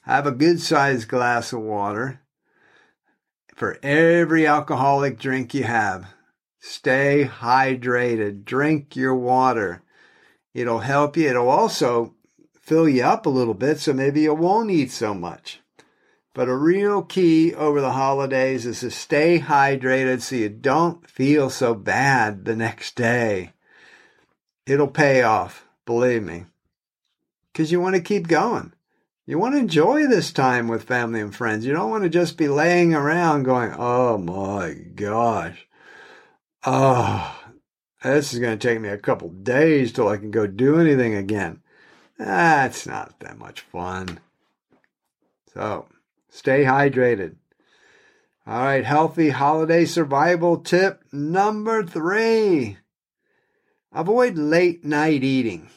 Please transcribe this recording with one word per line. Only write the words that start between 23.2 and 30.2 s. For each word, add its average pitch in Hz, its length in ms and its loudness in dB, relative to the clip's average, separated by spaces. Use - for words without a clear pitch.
It'll 139 200 2
pay 135 360 4
off, 101 420 0
believe 120 380 0
me, 87 220 -12
'cause 160 180 -4
you 180 80 2
wanna 185 220 0
keep 175 260 -2
going. 175 460 0
You 147 140 -4
wanna 262 200 0
enjoy 226 480 2
this 190 260 0